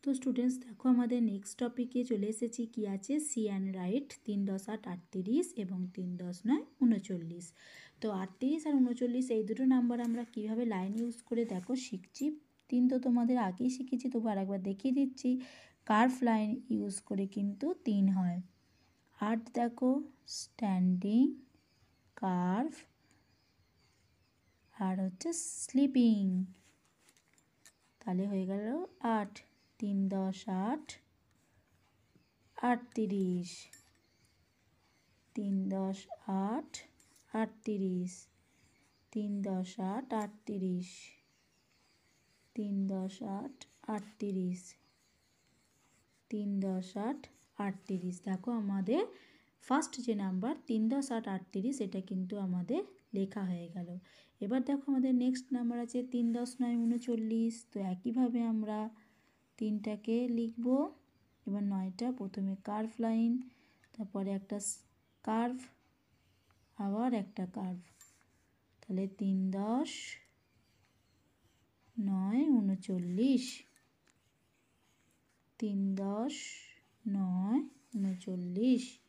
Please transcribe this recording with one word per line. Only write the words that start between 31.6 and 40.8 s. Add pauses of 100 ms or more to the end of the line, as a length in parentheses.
আটত্রিশ। (1800)
তিন
দশ (200)
আট, (600)
আটত্রিশ। (960)
তিন (100)
দশ
আট,
আটত্রিশ। (1700)